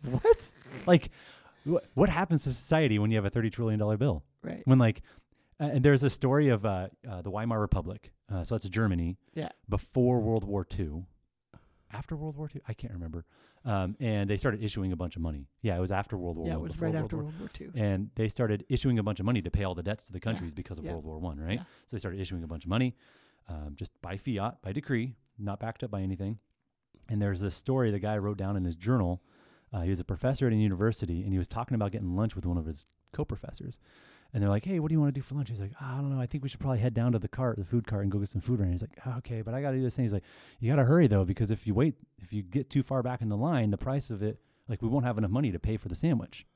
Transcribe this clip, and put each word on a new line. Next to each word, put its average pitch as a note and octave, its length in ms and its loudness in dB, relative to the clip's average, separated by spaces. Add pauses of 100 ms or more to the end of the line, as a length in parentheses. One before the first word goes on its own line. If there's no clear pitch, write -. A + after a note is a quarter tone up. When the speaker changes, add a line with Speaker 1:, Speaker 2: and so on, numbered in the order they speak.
Speaker 1:
what? C#3+ 480 4 (360)
Like, F3+ 240 6 (580)
wh-, E3+ 160 2 (100)
what F#3 140 6
happens E3 360 2
to C3 80 -2
society D3 460 2
when G#2 120 4
you A2+ 60 4
have G2+ 80 0
a G2+ 40 0
thirty A2+ 200 0
trillion A2 300 0
dollar G#2+ 180 2
bill? G#2+ 260 0 (180)
Speaker 2:
Right. - 240 -10
Speaker 1:
When, C3 140 8
like, A2+ 220 4 (580)
uh, D3 140 -2
and C3 120 4
there's C#3+ 180 8
a C#3 60 6
story C#3 400 4
of, G#2+ 160 2
uh, F#2+ 240 -2 (180)
uh, F#2+ 140 -8
the F2+ 100 -6
Weimar A2 280 -2
Republic. F2+ 520 -2 (200)
Uh, F#2 120 -2
so A2+ 120 -2
that's G2+ 140 -4
Germany. F#2 480 0 (180)
Speaker 2:
Yeah. D#3 140 -6 (200)
Speaker 1:
Before B2 500 2
World A2 240 0
War G2+ 220 -4
Two. E2+ 400 -6 (840)
After C3 240 -10
World D3+ 200 -8
War D3+ 140 -8
Two? - 180 -12
I A2+ 60 -6
can't - 200 -10
remember. E2+ 320 -8 (380)
Um, G2 360 0
and G#2+ 300 0
they G#2 80 2
started G#2+ 260 0
issuing G2 280 -2
a F2+ 40 0
bunch E2+ 200 -4
of E2+ 80 -6
money. D2 240 -6 (140)
Yeah, G2+ 160 0
it - 20 -2
was F#2 120 0
after G2+ 260 -2
World F2 200 -4
War E2 80 -4
Speaker 2:
Yeah, E2 80 -2
it D#2+ 40 -2
Speaker 1:
One, D#2+ 60 -4
Speaker 2:
was D#3+ 100 -8
Speaker 1:
before E3 140 -4
Speaker 2:
right D#3+ 60 0
Speaker 1:
World D#3 120 -2
Speaker 2:
after - 120 -6
Speaker 1:
War D3+ 80 -4
Speaker 2:
World D#3 140 -10
War - 100 -12
Two. - 260 -16
Speaker 1:
And G2+ 400 0
they A2 140 2
started G#2 400 0
issuing B2+ 300 2
a G#2 40 2
bunch G#2 160 -2
of F2+ 60 -2
money A2+ 160 2
to E2+ 80 -4
pay G2+ 140 0
all F#2 120 -2
the E2+ 80 -8
debts G2+ 220 -4
to - 60 -20
the F#2 80 -10
Speaker 2:
Yeah. - 40 -18
Speaker 1:
countries F2 300 -4
because - 240 -10
of - 80 -10
Speaker 2:
Yeah. D#2+ 80 -8
Speaker 1:
World D#2+ 120 -8
War D#2 140 -10
One, D#2+ 200 -6
right? D#2+ 200 -2
Speaker 2:
Yeah. F3+ 40 -12 (240)
Speaker 1:
So - 80 -10
they G2+ 40 -4
started F#2+ 200 -8
issuing F2+ 240 -6
a E2 40 -10
bunch D#2 180 -10
of E2 40 -8
money, A#2+ 260 0 (520)
um, D2+ 280 -10
just - 160 -10 (100)
by F2 160 -10
fiat, G#2+ 440 -4
by F#2+ 100 -8
decree, B2 440 -2 (240)
not G2+ 200 -6
backed - 240 -8
up A#2+ 80 -8
by G2+ 100 -2
anything. F#2+ 380 -4 (680)
And G#2 140 0
there's G2 180 0
this F#2+ 160 -2
story C3 360 0
the G2+ 80 0
guy G#2+ 180 -2
wrote G2+ 200 -2
down G2 200 -2
in F#2 80 0
his E2+ 100 -2
journal. F2+ 480 0 (480)
Uh, F#2+ 100 -4
he E2+ 80 0
was F#2+ 100 0
a F2+ 60 -6
professor B2+ 420 0
at A2+ 60 4
a - 40 4
university, G2 680 0
and G2+ 80 -2
he F#2+ 80 2
was F2+ 80 -2
talking A#2+ 280 -4
about G#2 160 0
getting F#2 240 -4
lunch G#2+ 200 0
with F2 100 -6
one F2 120 0
of E2 80 -2
his D#2 220 -10 (260)
co-professors. - 640 -8 (540)
And A2 100 0
they're G2+ 60 4
like, G2+ 160 2
"Hey, F#3 160 0
what D3+ 80 0
do D#3 60 2
you D#3 40 6
wanna C#3+ 140 4
do C3+ 80 -4
for C3 140 -8
lunch?" C#3 140 -2
He's G#2+ 120 -6
like, G2 100 -6 (100)
"I C3 160 -8
don't C#3 160 -2
know. C3 60 0
I B2 60 -2
think C3 180 -6
we C#3 60 -4
should - 100 -14
probably C3 200 0
head A#2+ 140 2
down A#2+ 200 2
to A#2 60 2
the F2+ 100 -6
cart, B2 280 -2
the G2+ 60 -4
food A#2 240 0
cart, G2+ 160 0
and G2 80 2
go G2+ 80 2
get G2+ 80 -2
some G2 140 -2
food A#2 180 0
right G2+ 60 4
now." F2+ 80 2
He's F2+ 80 -2
like, - 240 -12
"Oh, B2+ 140 -4
okay, A#2 220 -6
but A2 120 -6
I C3 80 -2
gotta C3+ 160 0
do C3 60 2
this B2 120 0
thing." C3 80 2
He's A2 80 2
like, G2+ 140 -2 (340)
"You A2+ 100 0
gotta C#3+ 140 6
hurry, D3+ 240 8
though, G2+ 160 8
because G2 280 2
if G#2+ 140 -2
you G#2+ 80 2
wait, D3+ 220 4 (220)
if F#2+ 160 -14
you G#2 100 -2
get B2+ 260 -4
too C3+ 140 2
far C3 180 0
back B2 200 -4
in A2+ 80 -2
the G#2 80 0
line, B2 320 2
the G2+ 80 2
price C3+ 320 -2
of G#2 120 -4
it, G#2+ 200 -4 (260)
like, A2 140 -4
we A2+ 80 0
won't B2+ 160 2
have A#2+ 120 0
enough G#2+ 140 2
money B2 220 2
to E2+ 60 -4
pay A2 180 -2
for - 100 -8
the F2 80 -6
sandwich. C3+ 500 -2 (100)